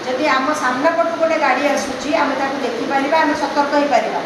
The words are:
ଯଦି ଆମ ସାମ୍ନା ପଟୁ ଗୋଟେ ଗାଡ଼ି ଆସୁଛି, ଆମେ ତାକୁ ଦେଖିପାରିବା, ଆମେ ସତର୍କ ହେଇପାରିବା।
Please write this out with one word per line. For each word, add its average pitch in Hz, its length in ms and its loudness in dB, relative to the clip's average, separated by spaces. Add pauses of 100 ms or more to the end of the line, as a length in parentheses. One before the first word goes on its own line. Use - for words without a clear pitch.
ଯଦି 254 220 -2
ଆମ 269 200 2 (160)
ସାମ୍ନା 262 280 2
ପଟୁ 330 300 0
ଗୋଟେ 320 180 2
ଗାଡ଼ି 277 240 2 (120)
ଆସୁଛି, 254 400 -4
ଆମେ 277 260 0
ତାକୁ 277 240 -2
ଦେଖିପାରିବା, 269 540 0
ଆମେ 302 160 2
ସତର୍କ 285 400 0
ହେଇପାରିବା। 240 520 2